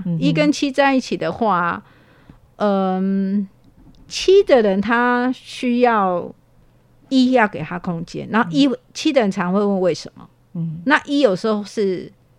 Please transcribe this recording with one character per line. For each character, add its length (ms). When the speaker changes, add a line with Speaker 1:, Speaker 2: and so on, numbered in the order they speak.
Speaker 1:
嗯 120
哼。 40
Speaker 2:
一 120
跟 180
七 180
在 240
一 60
起 160
的 160
话， 500
嗯， 880
七 380
的 180
人 200
他 520
需 460
要 500
一 240
要 160
给 140
他 180
空 240
间， 260
然 140
后 80
一， 160
Speaker 1:
嗯。 100
Speaker 2:
七 200
的 80
人 100
常 220
会 60
问 200
为 140
什 200
么。 140
Speaker 1:
嗯。 300
Speaker 2:
那 200
一 160
有 120
时 140
候 160
是， 480